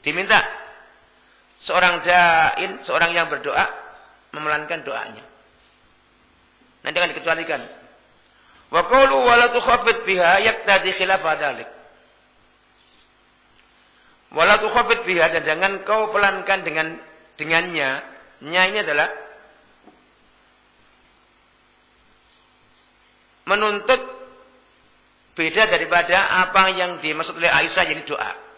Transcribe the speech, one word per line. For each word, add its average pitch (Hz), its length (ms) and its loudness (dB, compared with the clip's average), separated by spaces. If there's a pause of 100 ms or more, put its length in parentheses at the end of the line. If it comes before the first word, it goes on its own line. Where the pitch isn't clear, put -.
Diminta 190 360 0 (1300)
seorang 175 400 2
da'in, 175 800 2
seorang 170 240 0
yang 170 160 0
berdoa, 151 400 -2 (640)
memelankan 151 560 -6
doanya. 113 400 -10 (1600)
Nanti 156 160 -4
akan 170 160 0
dikecualikan. 160 440 -4 (1080)
Wa 165 160 0
qawlu 269 400 4
wa 240 80 6
la 240 160 6
tukhafit 240 560 0
biha 185 320 4
yaktadi 196 560 0
khilafa 180 400 0
dzalik. 135 360 -6 (2500)
Wa 160 140 2
la 208 160 6
tukhafit 226 400 0
biha, 170 320 2
dan 160 100 -2
jangan 170 280 0 (100)
kau 214 320 -2
pelankan 190 480 0
dengan, 160 320 -4 (420)
dengannya. 165 540 -2 (520)
Nya 170 280 2
ini 214 100 -4
adalah 156 320 -2 (4000)
menuntut 208 580 0 (1400)
beda 165 320 0
daripada 175 800 0
apa 190 240 4
yang 180 320 -4
dimaksud 160 320 -6
oleh 165 160 0
Aisyah, 170 320 0
yakni 160 240 -6
doa. 107 240 -6 (260)